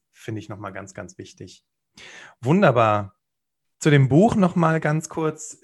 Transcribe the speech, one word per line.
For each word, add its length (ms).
finde 280
ich 100
nochmal 240
ganz, 200
ganz 240
wichtig. 460
Wunderbar. 720
Zu 120
dem 180
Buch 260
nochmal 440
ganz 280
kurz, 560